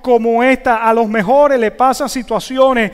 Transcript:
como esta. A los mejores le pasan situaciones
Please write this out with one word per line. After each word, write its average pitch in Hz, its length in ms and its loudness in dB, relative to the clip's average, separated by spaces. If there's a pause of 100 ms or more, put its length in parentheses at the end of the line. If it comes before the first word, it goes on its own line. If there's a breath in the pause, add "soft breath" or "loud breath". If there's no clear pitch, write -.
como 233 440 0
esta. 247 440 0
A 226 60 4
los 233 140 0
mejores 254 500 2
le 214 140 -2
pasan 262 360 0
situaciones 247 840 -2